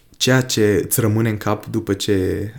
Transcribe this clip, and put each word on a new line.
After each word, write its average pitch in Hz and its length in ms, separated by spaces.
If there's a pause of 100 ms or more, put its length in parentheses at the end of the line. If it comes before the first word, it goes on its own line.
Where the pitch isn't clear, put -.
(160)
ceea 127 240
ce 104 440
îți - 160
rămâne 113 280
în 107 80
cap 104 300
după 110 260
ce 95 560 (100)